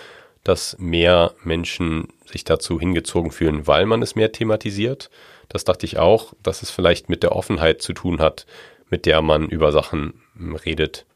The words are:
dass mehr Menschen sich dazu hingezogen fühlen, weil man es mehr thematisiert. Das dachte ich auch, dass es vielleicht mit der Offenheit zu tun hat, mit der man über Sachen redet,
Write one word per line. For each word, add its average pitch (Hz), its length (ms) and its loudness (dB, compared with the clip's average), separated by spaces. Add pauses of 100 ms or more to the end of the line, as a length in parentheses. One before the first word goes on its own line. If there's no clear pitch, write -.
(440)
dass - 360 -2
mehr 85 540 4 (100)
Menschen 82 640 -4 (180)
sich - 180 -14
dazu 92 360 0
hingezogen 85 520 -2
fühlen, 76 360 -2
weil 78 180 4
man 113 160 0
es 113 140 -6
mehr 110 160 2
thematisiert. 110 800 -4 (380)
Das - 160 -8
dachte - 200 0
ich - 140 -6
auch, 95 420 4
dass - 220 -6
es - 80 -12
vielleicht 87 380 0
mit 87 120 -2
der - 140 2
Offenheit 80 480 0
zu 90 100 -8
tun 85 260 -4
hat, - 280 0 (420)
mit - 160 -4
der 80 160 4
man 78 280 2
über 78 220 2
Sachen 76 420 -2 (520)
redet, 78 400 -4 (100)